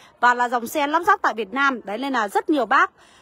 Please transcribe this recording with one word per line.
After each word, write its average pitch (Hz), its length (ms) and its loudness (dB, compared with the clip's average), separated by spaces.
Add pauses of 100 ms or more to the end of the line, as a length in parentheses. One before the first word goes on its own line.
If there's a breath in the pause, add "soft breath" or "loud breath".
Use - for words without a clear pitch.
(200 loud breath)
và 240 140 6
là 247 160 0
dòng 233 180 -2
xe 285 200 -2
lắp 320 200 0
ráp 415 140 4
tại 269 120 0
Việt 214 200 -8
Nam. 269 300 0
Đấy, 202 140 -8
nên 269 160 -6
là 220 140 0
rất 381 220 -2
nhiều 285 160 2
bác 294 260 -2 (300 soft breath)